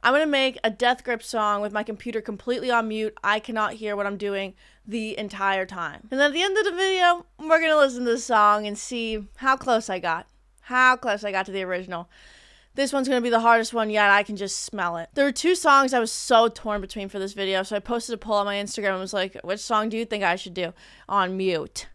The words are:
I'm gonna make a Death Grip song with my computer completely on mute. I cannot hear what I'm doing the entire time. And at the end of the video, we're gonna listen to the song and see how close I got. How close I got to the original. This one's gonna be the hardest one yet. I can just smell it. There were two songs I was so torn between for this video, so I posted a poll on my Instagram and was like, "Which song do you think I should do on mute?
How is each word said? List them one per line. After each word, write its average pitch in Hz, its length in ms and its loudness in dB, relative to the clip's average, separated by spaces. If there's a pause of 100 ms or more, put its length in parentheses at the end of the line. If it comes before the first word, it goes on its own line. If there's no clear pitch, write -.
I'm 247 140 2
gonna 311 100 4
make 269 380 0
a 226 80 2
Death 247 320 0
Grip 233 180 -4
song 208 400 -2
with 208 100 -4
my 208 120 -4
computer 220 360 -8
completely 240 520 -4
on 226 160 2
mute. 214 260 -4 (100)
I 208 160 2
cannot 214 340 -4
hear 214 220 -6
what 202 120 -2
I'm 202 100 -6
doing 196 380 -6 (280)
the 220 320 -6
entire 196 520 -2
time. 175 420 -10
And 262 100 -4
at 285 140 4
the 330 80 -2
end 392 160 0
of 427 80 2
the 403 60 0
video, 359 560 2 (100)
we're 320 240 2
gonna 311 160 2
listen 254 280 2
to 233 80 0
the 233 40 -2
song 214 480 4
and 208 100 -6
see 220 600 -6
how 262 220 2
close 233 340 0
I 185 80 -4
got. 175 260 -4 (360)
How 254 340 4
close 214 280 -4
I 202 80 -4
got 190 140 -2
to 202 60 -12
the 190 100 -4
original. 180 480 -6 (640)
This 269 200 0
one's 269 160 0
gonna 254 100 4
be 240 100 -2
the 226 120 4
hardest 226 320 6
one 220 160 0
yet. 208 220 4
I 202 120 6
can 208 140 -8
just 196 260 -6
smell 175 320 -4
it. 165 180 -10
There 277 120 4
were 285 80 2
two 349 220 2
songs 277 380 4
I 254 60 4
was 226 100 0
so 233 380 4
torn 214 320 -4
between 196 300 -10
for 202 100 -10
this 190 140 -6
video, 190 300 -2
so 202 120 -6
I 202 40 0
posted 233 360 -4
a - 20 -10
poll 220 200 -2
on 202 80 2
my 202 100 -2
Instagram 202 360 -4
and 185 100 -4
was 190 100 -8
like, 190 320 -2
"Which 196 160 -4
song 220 300 0
do 220 80 -6
you 226 80 -4
think 208 180 -4
I 180 140 2
should 185 160 -14
do 175 200 -6 (360)
on 190 260 0
mute? 185 600 -4